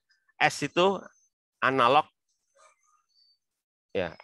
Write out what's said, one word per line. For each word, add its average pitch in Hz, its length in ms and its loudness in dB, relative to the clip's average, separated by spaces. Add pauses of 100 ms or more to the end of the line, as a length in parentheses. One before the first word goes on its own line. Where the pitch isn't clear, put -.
(420)
S 147 240 -2
itu 185 320 -2 (640)
analog, 131 480 2 (1800)
ya, 90 160 -4 (140)